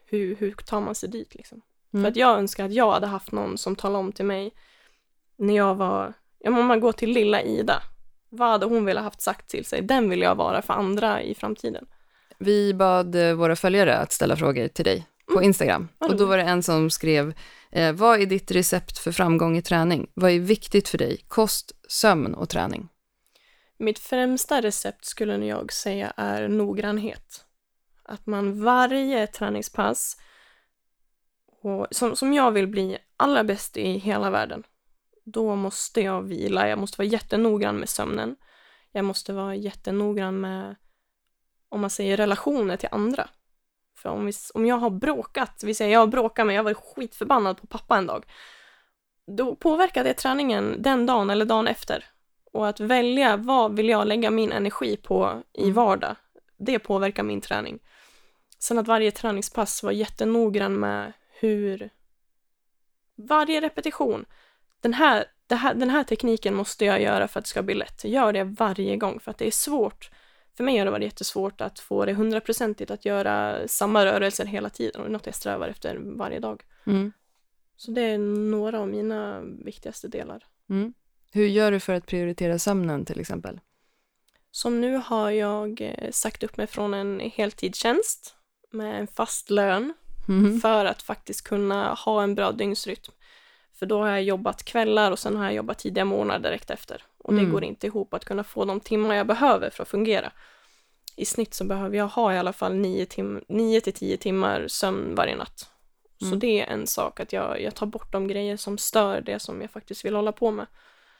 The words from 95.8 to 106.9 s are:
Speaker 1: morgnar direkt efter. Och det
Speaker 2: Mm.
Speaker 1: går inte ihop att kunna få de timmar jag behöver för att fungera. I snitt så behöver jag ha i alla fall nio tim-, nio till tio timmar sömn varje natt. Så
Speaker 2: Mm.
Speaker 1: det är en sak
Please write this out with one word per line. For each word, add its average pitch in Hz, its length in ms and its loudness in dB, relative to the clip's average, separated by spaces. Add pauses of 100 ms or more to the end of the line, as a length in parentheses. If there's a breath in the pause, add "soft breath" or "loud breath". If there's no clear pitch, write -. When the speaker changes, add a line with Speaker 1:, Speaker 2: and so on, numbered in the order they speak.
Speaker 1:
morgnar 196 340 0
direkt - 320 -4
efter. - 340 -12 (140)
Och - 160 0
det 208 60 6
Speaker 2:
Mm. 180 120 4
Speaker 1:
går 160 120 0
inte - 220 -8
ihop 214 280 -6
att 185 100 -8
kunna 202 200 -6
få 208 200 -6
de 196 160 -4
timmar 214 340 0
jag 202 120 0
behöver 233 440 2
för - 120 -12
att - 60 -10
fungera. 208 440 0 (840 soft breath)
I - 80 -6
snitt - 300 -4
så 190 100 -6
behöver 196 320 -4
jag 208 120 0
ha 202 260 0
i 180 40 0
alla 180 140 -2
fall 185 220 -4
nio 190 320 0
tim-, 202 420 -8
nio 220 320 2
till 190 120 -4
tio - 240 -4
timmar 190 520 0
sömn 190 460 -4
varje - 220 0
natt. - 340 -12 (480)
Så 190 80 -8
Speaker 2:
Mm. 190 120 -2
Speaker 1:
det 214 220 2
är - 60 -4
en - 200 -6
sak - 340 -4